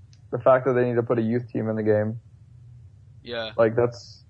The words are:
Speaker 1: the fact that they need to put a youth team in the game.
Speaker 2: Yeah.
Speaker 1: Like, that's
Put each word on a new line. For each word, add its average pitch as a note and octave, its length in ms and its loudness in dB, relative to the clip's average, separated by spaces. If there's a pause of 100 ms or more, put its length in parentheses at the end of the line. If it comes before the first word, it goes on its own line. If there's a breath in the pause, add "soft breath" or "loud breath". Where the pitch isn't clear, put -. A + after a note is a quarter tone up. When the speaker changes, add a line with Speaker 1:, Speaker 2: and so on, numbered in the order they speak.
(320)
Speaker 1:
the C3 80 -4
fact C3 260 4
that C3+ 80 0
they B2 120 2
need B2 100 -2
to A#2 80 0
put A#2 160 0
a - 20 0
youth A#2 300 -2
team A2+ 180 -4
in A2 60 -2
the A2 80 -4
game. G#2+ 360 0 (1040)
Speaker 2:
Yeah. A#2 340 -8
Speaker 1:
Like, A2+ 180 4
that's - 540 -4